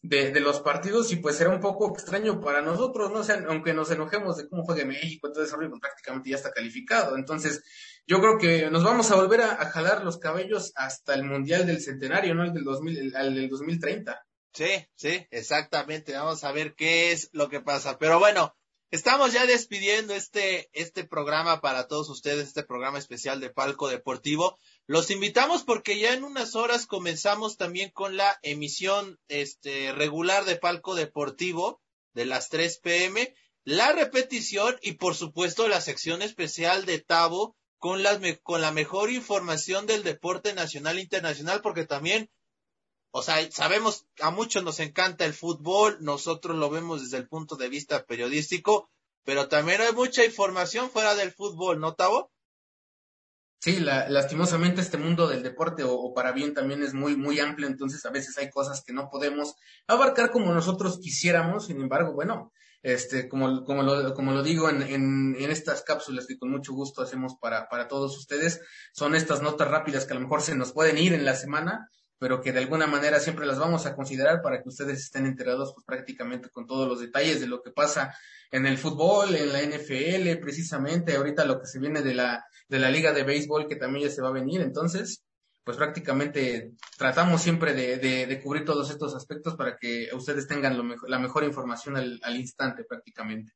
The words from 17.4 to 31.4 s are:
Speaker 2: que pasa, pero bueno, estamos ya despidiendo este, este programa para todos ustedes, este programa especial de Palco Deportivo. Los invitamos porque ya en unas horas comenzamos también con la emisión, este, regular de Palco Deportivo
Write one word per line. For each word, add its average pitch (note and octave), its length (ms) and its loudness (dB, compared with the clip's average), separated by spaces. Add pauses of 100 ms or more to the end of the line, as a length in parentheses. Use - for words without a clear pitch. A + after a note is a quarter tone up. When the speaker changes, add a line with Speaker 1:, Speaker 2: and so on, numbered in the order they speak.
Speaker 2:
que C#3+ 120 -6
pasa, C#3 380 -2
pero D#3+ 200 6
bueno, G3 360 6 (360)
estamos B3+ 420 4
ya B3 140 4
despidiendo G#3+ 680 2
este, F#3+ 580 -2
este E3 320 -6
programa D#3 560 0
para B2+ 280 0
todos D3+ 220 -4
ustedes, C#3+ 360 -4
este D3 160 -8
programa C3 360 -6
especial C3+ 420 -8
de B2+ 100 -10
Palco C#3 380 -2
Deportivo. C#3+ 680 -2 (300)
Los E3 240 2
invitamos A#3+ 540 2
porque G#3+ 340 0
ya A3 140 2
en C4 100 -2
unas C4+ 320 -8
horas A#3 320 0
comenzamos G3+ 680 -2
también F3+ 340 -6
con F#3+ 260 -6
la G3 260 2
emisión, F3+ 840 -4
este, C#3 680 -6
regular E3 520 2
de F#3 100 0
Palco F3 400 -2
Deportivo E3+ 840 -4 (320)